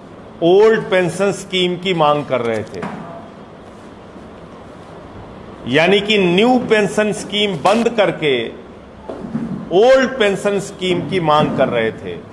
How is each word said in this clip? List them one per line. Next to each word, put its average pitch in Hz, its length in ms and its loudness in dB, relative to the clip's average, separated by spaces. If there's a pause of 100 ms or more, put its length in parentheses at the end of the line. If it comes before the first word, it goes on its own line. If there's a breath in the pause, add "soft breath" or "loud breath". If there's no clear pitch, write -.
(440)
ओल्ड 214 380 6
पेंशन 185 500 0
स्कीम 180 460 -2
की 185 160 -2
मांग 147 320 2
कर 127 160 -2
रहे 113 220 -2
थे, - 180 -10 (2750)
यानी 170 340 4
कि 208 160 0
न्यू 202 520 4
पेंशन 214 420 2
स्कीम 202 440 -2
बंद 214 340 2
करके 160 600 0 (1200)
ओल्ड 247 480 4
पेंशन 202 400 0
स्कीम - 500 -4
की 190 100 0
मांग 151 380 2
कर 131 120 2
रहे 113 220 0
थे। 90 260 -10 (160)